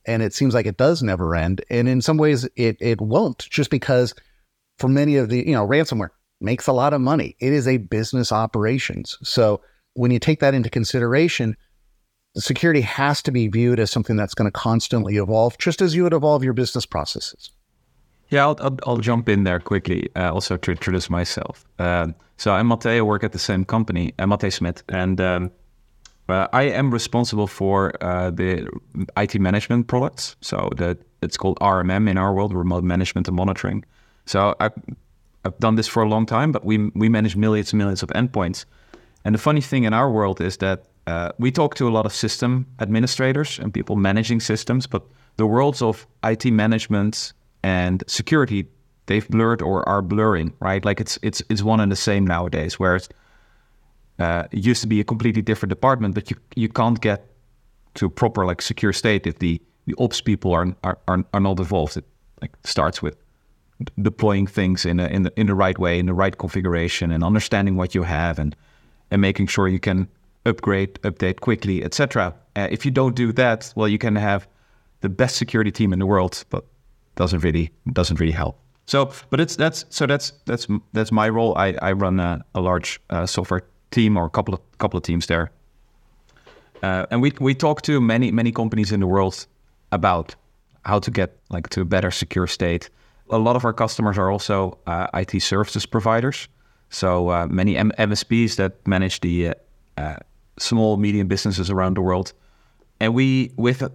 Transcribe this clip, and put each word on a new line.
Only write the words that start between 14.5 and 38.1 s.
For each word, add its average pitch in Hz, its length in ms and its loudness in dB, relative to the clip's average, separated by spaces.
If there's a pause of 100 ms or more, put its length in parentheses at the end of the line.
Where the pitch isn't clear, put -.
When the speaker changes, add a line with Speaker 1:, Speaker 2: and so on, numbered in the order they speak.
Speaker 1:
constantly 113 640 0
evolve, 110 420 2
just 175 240 -2
as 170 120 4
you 180 100 4
would 165 100 2
evolve 147 300 4
your 131 100 0
business 120 320 -2
processes. - 640 -8 (800)
Speaker 2:
Yeah, 143 160 4
I'll, 147 160 4
I'll, 131 260 -2
I'll 123 120 0
jump 117 300 0
in 101 140 4
there 90 160 2
quickly, 90 560 -2
uh, 90 180 0
also 92 240 -2
to - 140 -2
introduce 90 400 -2
myself. - 540 -4 (160)
Um, 87 340 0 (220)
so - 160 0
I'm 104 160 4
Matei, 117 300 2
I 113 40 4
work 104 220 2
at 107 80 -2
the 87 80 -6
same 95 240 0
company, 95 560 -2
I'm 95 100 2
Matei 101 220 0
Smit, - 360 -6
and, 92 320 0
um, 90 300 0 (800)
uh, 92 240 0
I 127 100 4
am 135 300 0
responsible 113 560 -2
for, 98 440 0 (120)
uh, 90 260 -2
the 90 380 -2 (480)
I 104 100 0
T 101 140 -2
management 104 480 0
products. - 540 -4
So 50 340 -4
that 87 220 -2 (240)
it's 85 140 -4
called 95 240 -2
R 95 200 2
M 90 100 0
M 101 160 2
in 95 120 2
our 95 140 2
world, 98 220 0
remote 87 300 0
management 90 420 0
and 92 100 -2
monitoring. 95 480 -2 (420)
So - 340 2
I, 214 100 0 (720)
I've 95 140 -8
done 110 160 2
this 110 140 0
for 113 160 0
a 107 40 2
long 110 180 0
time, 135 260 0
but 120 120 -4
we, 107 300 0
we 107 140 2
manage 110 260 2
millions 107 380 0
and 107 60 4
millions 101 260 0
of - 60 -6